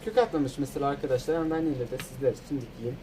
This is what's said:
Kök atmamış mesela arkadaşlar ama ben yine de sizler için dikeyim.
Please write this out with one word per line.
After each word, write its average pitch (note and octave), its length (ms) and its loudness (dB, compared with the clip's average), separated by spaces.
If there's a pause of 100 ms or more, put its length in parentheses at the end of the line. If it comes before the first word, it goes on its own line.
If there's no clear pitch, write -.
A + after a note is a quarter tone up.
Kök A3 140 2
atmamış D3 400 2
mesela C#3+ 300 0
arkadaşlar C#3+ 460 0
ama D#3+ 200 2
ben D#3+ 60 0
yine C3 300 0
de B2+ 80 -4 (100)
sizler B2+ 240 2
için C3+ 280 -4
dikeyim. A#2 420 -6